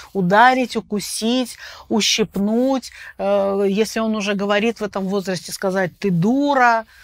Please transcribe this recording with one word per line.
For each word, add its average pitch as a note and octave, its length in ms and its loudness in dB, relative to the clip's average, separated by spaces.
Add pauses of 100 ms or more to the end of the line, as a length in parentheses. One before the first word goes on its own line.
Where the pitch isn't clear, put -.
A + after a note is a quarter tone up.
(140)
ударить, A3+ 600 4
укусить, A3+ 840 -4 (320)
ущипнуть. A3+ 1000 0 (280)
Э, G3 500 0
если G#3 320 0
он A3 160 0
уже G#3 180 -2
говорит G#3 460 0
в G#3+ 40 -4
этом G3 220 -4
возрасте, F#3 460 -4
сказать: F#3+ 460 -2
«Ты G3+ 120 -2
дура». A#3+ 760 2 (180)